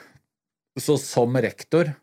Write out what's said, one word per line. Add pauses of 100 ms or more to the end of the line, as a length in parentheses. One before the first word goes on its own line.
(760)
Så
som
rektor,